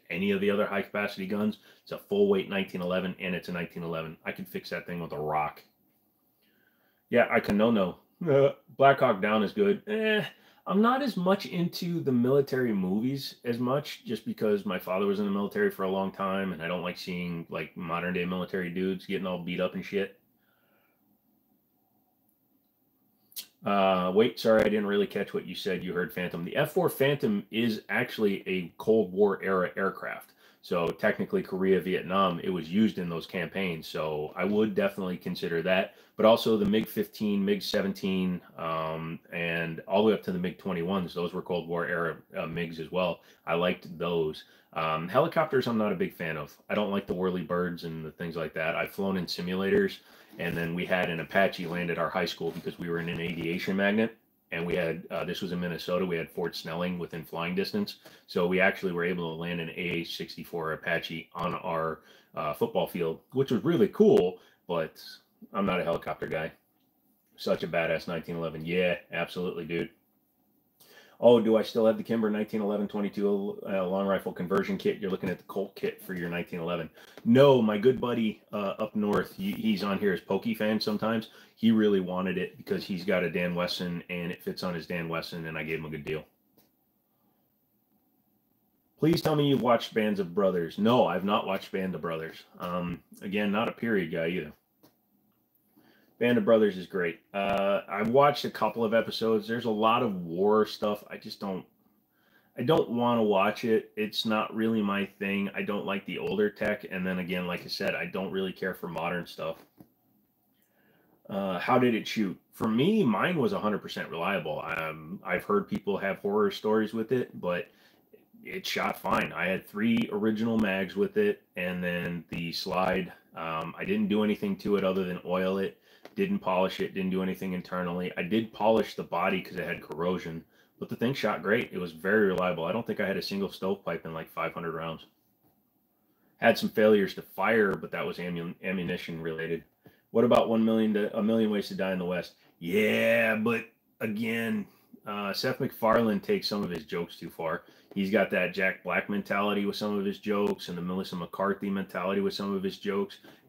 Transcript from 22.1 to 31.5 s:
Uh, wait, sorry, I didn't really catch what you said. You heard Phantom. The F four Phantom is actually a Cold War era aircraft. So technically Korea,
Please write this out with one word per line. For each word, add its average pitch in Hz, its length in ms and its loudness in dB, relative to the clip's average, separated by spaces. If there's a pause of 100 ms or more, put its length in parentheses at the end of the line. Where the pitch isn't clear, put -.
Uh, 95 500 4
wait, 120 240 4
sorry, 110 220 6
I 104 80 4
didn't 104 180 0
really 101 180 2
catch - 280 -6
what - 120 -4
you 87 80 -8
said. 87 300 -4
You 90 80 -6
heard 90 220 -4
Phantom. 92 320 -6
The - 100 -6
F 151 160 0
four 175 160 2
Phantom 135 640 0
is 110 380 0
actually 104 580 0
a 92 300 -4
Cold 110 340 4
War 98 320 4
era 92 320 2
aircraft. - 560 -4 (300)
So 120 260 0
technically 98 560 0
Korea, 95 380 2